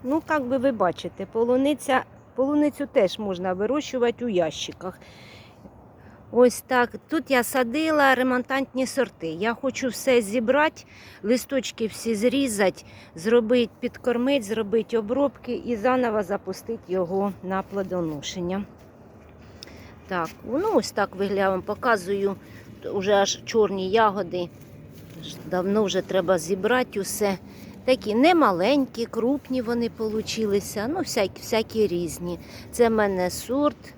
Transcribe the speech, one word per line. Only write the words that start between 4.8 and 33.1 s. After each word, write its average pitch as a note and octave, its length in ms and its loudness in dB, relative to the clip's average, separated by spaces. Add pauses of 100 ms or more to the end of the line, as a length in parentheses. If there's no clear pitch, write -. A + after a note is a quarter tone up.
Ось A#3+ 300 4
так. A#3+ 280 0 (200)
Тут D4+ 220 -2
я B3 120 4
садила C#4 720 2
ремонтантні B3+ 720 -2
сорти. G#3 400 -4
Я F#3 260 -2
хочу C4 340 -4
все A#3+ 340 2
зібрати, B3+ 640 0 (400)
листочки A#3+ 640 0
всі A3+ 280 -4
зрізати, G#3+ 680 2 (320)
зробити, A3+ 640 2
підкормити, B3 680 0
зробити A3 520 -2
обробки B3 560 -2 (120)
і A#3+ 100 -2
заново A3+ 480 0
запустити F#3+ 680 -6
його F#3 400 0 (100)
на F#3+ 180 -2
плодоношення. F#3 1040 -4 (1400)
Так, F3 220 -4 (220)
ну F#4 240 0
ось A3+ 160 2
так G3 240 -2
виглядає, G3 340 0
вам F#3 120 0
показую. G3+ 760 -2 (580)
Уже G3 200 2
аж G3 320 2
чорні G3 440 0
ягоди. F#3 600 0 (960)
Давно G3 380 2
вже F#3 180 0
треба F#3 360 2
зібрати G3+ 640 0
усе. G3 360 -2 (480)
Такі G#3+ 300 0
немаленькі, B3+ 880 4
крупні B3+ 560 -2
вони A#3 280 -2
получилися, G#3+ 1000 -2
ну, F4 120 -4
всякі, G#3 420 -2
всякі A3 460 0
різні. F3 520 -4 (320)
Це A#3 180 6
в - 20 4
мене G3 380 2